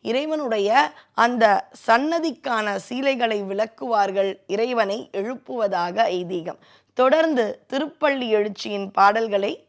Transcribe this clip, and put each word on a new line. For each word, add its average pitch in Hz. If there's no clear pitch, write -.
இறைவனுடைய 262
அந்த 226
சன்னதிக்கான 247
சீலைகளை 247
விளக்குவார்கள், 202
இறைவனை 226
எழுப்புவதாக 202
ஐதீகம். 175
தொடர்ந்து 277
திருப்பள்ளி 277
எழுச்சியின் 202
பாடல்களை 208